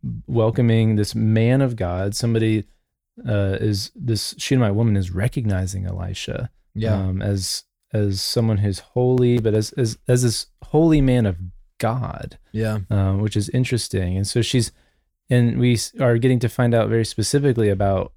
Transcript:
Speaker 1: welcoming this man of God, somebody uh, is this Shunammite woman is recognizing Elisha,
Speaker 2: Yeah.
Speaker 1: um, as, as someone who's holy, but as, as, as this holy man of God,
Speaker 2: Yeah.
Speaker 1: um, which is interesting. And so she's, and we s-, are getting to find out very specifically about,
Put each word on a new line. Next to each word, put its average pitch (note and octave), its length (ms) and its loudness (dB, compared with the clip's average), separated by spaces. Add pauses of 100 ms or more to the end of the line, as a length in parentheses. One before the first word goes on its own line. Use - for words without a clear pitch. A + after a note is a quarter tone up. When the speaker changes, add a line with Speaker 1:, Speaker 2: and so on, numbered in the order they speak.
(260)
Speaker 1:
welcoming A2+ 720 2
this G#2 180 -2
man A2+ 460 2
of B2 160 0
God, F#2 400 -4
somebody A2 480 0 (600)
uh, G2+ 340 0
is G#2 340 -2
this A#2 440 -4
Shunammite A#2+ 360 2
woman A2 220 2
is F2+ 140 -2
recognizing F#2+ 760 -2
Elisha, F#2 640 -8 (240)
Speaker 2:
Yeah. G#2+ 200 -2
Speaker 1:
um, F#2+ 280 -2
as, G2+ 420 -4 (280)
as G2+ 280 0
someone A2+ 380 0
who's G2+ 220 -2
holy, B2 580 2
but A2 160 0
as, G#2+ 180 0
as, A2+ 260 -2 (100)
as B2 140 4
this A#2 240 -2 (180)
holy D#3 360 4
man B2 260 4
of F#2 100 0 (420)
God, - 600 -6 (140)
Speaker 2:
Yeah. A2 260 -2 (120)
Speaker 1:
um, G2 300 2
which G#2+ 160 -2
is G#2 140 -2
interesting. G2 640 -2
And G2 100 -2
so A#2+ 160 0
she's, A#2 300 0 (580)
and A#2+ 280 2
we B2 160 4
s-, - 260 -4
are A#2+ 180 2
getting B2 220 2
to A#2 80 0
find A#2+ 260 0
out A2 140 2
very A2+ 160 0
specifically A#2 640 0
about, G2 480 0